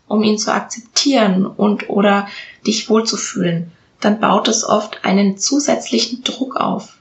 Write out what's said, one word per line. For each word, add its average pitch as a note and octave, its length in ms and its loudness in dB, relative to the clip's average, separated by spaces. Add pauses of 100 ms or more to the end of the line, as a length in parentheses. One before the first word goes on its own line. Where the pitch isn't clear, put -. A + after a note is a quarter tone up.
um G#3+ 160 0
ihn G#3+ 140 2
zu G#3+ 160 -2
akzeptieren G#3 920 0
und - 440 -2
oder G3+ 380 2 (400)
dich - 220 -2
wohlzufühlen, F#3+ 840 0 (300)
dann G#3 180 2
baut - 300 2
es - 180 -2
oft - 380 -2
einen G3 320 2
zusätzlichen - 880 -2
Druck - 320 -6
auf. - 440 -4